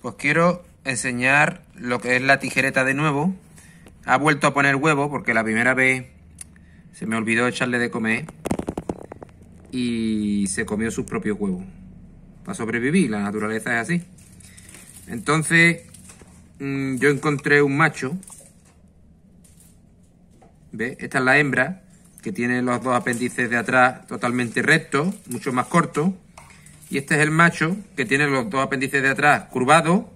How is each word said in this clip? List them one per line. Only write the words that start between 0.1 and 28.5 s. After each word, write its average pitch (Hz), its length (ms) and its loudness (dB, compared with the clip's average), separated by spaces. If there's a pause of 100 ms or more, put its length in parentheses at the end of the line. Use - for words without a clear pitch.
quiero 170 500 0 (180)
enseñar 131 800 0 (120)
lo 123 240 -4
que 123 160 0
es 123 60 2
la 135 180 4
tijereta 131 460 0
de 131 80 0
nuevo. 151 420 0 (720)
Ha 127 120 2
vuelto 147 300 2
a 139 60 2
poner 139 240 2
huevo 147 320 0
porque 127 240 -4
la 113 100 2
primera 113 300 2
vez 131 320 2 (880)
se - 120 -12
me 110 120 -4
olvidó 113 300 0
echarle 123 300 -2
de 117 120 0
comer 117 360 -2 (1500)
y 110 760 -2
se 107 180 -4
comió 107 260 -4
sus - 140 -6
propios 104 320 -4
huevos. 95 280 -4 (800)
Para - 100 -10
sobrevivir, 120 540 0
la 107 120 -2
naturaleza 107 520 -4
es 117 80 0
así. 170 220 -2 (1040)
Entonces, 160 760 2 (760)
mm, 139 360 -4
yo 139 140 2
encontré 147 520 2
un 139 160 2
macho. 151 400 0 (2500)
¿Ve? 113 280 -6
Esta 139 200 -4
es 127 40 0
la 131 140 4
hembra, 143 460 0 (380)
que 110 100 -6
tiene 123 300 -2
los 123 220 -2
dos 123 120 0
apéndices 120 540 -2
de 120 80 0
atrás 127 500 2
totalmente 123 540 -2
rectos, 156 540 0 (120)
mucho 127 260 -6
más 123 140 -2
cortos. 165 440 2 (760)
Y - 80 -4
este 139 180 0
es 143 60 4
el 151 100 4
macho, 170 440 2 (200)
que 131 100 -2
tiene 139 220 2
los 127 220 0
dos 135 140 0